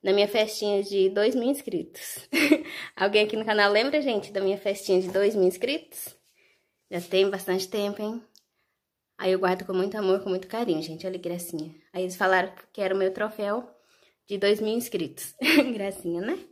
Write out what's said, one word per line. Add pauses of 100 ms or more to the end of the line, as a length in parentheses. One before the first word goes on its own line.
na
minha
festinha
de
dois
mil
inscritos.
<laughs>
Alguém
aqui
no
canal
lembra,
gente,
da
minha
festinha
de
dois
mil
inscritos? (800)
Já
tem
bastante
tempo,
hein? (960)
Aí
eu
guardo
com
muito
amor,
com
muito
carinho,
gente.
Olha
que
gracinha. (200)
Aí
eles
falaram (220)
que
era
o
meu
troféu (580)
de
dois
mil
inscritos.
<laughs>
Gracinha,
né? (140)